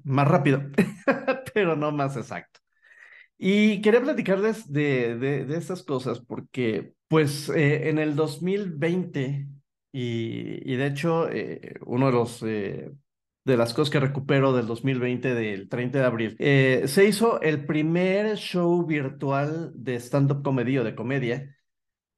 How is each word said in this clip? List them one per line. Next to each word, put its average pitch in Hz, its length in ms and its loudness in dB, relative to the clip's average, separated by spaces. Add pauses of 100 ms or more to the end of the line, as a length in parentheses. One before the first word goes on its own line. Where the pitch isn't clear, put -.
más 139 240 2
rápido, 143 340 4 (140)
<laughs> - 760 -2
pero 175 200 2
no 151 160 -2
más 139 260 -2
exacto. - 440 -12 (760)
Y 208 440 4
quería 214 200 6
platicarles 214 720 0
de, 131 440 0
de, 135 280 -2
de 143 140 -6
estas 180 240 -8
cosas 123 380 -4
porque, 110 720 -6 (160)
pues, 156 400 2
eh, 147 400 2
en 156 100 0
el 151 160 0
dos 156 280 -2
mil 190 280 -4
veinte, 143 760 -4 (440)
y, 117 800 -6
y 123 40 -2
de 135 120 -2
hecho, 165 420 0
eh, - 460 -8 (100)
uno 127 200 2
de 131 60 4
los, 120 300 0
eh, 98 500 -6 (540)
de 131 100 4
las 117 160 2
cosas 147 180 0
que 151 100 2
recupero 139 540 2
del 117 120 0
dos 117 180 -6
mil 135 160 0
veinte, 123 340 -2
del 107 360 -4
treinta 123 300 -2
de 127 40 4
abril, 113 340 0
eh, 135 480 4
se 190 200 6
hizo 220 340 2
el 147 240 0
primer 185 720 0
show 175 480 0
virtual 147 880 -2
de 123 220 -6
stand-up 139 460 0
comedy 135 340 0
o 120 80 0
de 107 100 -4
comedia, 123 640 -4 (600)